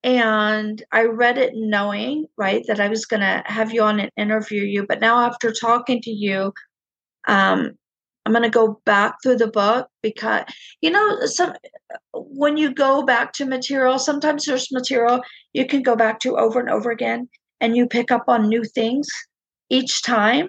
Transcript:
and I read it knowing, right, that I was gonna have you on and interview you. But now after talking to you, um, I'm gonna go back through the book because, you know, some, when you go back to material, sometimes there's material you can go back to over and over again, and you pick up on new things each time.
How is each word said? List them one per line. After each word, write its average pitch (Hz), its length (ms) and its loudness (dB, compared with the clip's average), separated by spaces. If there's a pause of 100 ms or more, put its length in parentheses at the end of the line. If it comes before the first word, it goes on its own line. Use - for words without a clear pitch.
and 214 880 0
I 226 120 2
read 240 340 2
it 254 160 0
knowing, 214 720 -2 (100)
right, 208 320 -2
that 208 120 -2
I 202 80 2
was 214 180 -4
gonna 208 400 0
have 220 260 -4
you 226 120 2
on 208 160 2
and 196 180 -4
interview 208 460 -2
you. 202 240 -2
But - 120 -2
now 240 280 4
after 240 240 -2
talking 240 500 0
to 233 80 -12
you, 196 440 -2 (760)
um, 190 440 2 (540)
I'm 220 80 2
gonna 233 160 2
go 220 340 2
back 208 380 2
through 254 160 4
the 220 100 2
book 214 420 0 (120)
because, 220 440 -4 (360)
you 320 80 2
know, 415 360 2
some, - 280 -2 (600)
when 294 440 -2
you 294 160 0
go 269 300 2
back 240 300 0
to 285 120 -6
material, 262 540 0
sometimes 294 460 -2
there's 254 260 -4
material 247 500 0 (320)
you 254 140 0
can 277 160 0
go 247 120 4
back 220 260 2
to 254 140 -2
over 226 240 2
and 240 100 -4
over 220 200 -2
again, 233 400 -4 (300)
and 233 180 2
you 247 80 4
pick 240 240 -2
up 240 180 2
on 220 220 4
new 226 140 0
things 247 440 -2 (640)
each 254 320 0
time. 240 480 2